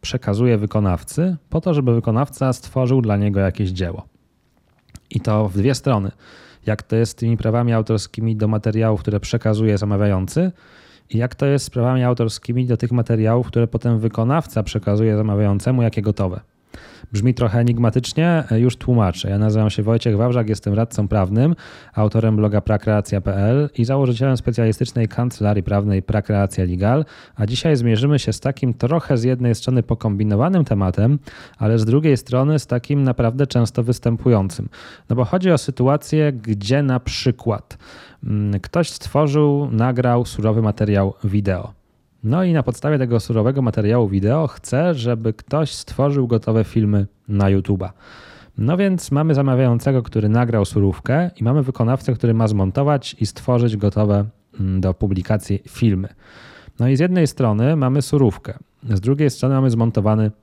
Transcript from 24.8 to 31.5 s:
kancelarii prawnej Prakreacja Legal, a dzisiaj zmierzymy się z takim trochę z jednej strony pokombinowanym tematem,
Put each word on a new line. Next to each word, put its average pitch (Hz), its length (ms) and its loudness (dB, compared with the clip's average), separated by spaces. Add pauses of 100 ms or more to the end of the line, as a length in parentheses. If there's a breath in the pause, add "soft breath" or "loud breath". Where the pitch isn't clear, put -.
kancelarii 104 560 -2
prawnej 101 400 0
Prakreacja 98 640 0
Legal, 104 400 0 (300 loud breath)
a 110 100 -2
dzisiaj 127 300 0
zmierzymy 120 440 2
się 110 140 -4
z - 60 -6
takim 131 340 -2
trochę 139 440 0
z 113 60 0
jednej 123 320 0
strony 127 280 0
pokombinowanym 110 840 0
tematem, 101 540 0 (380 loud breath)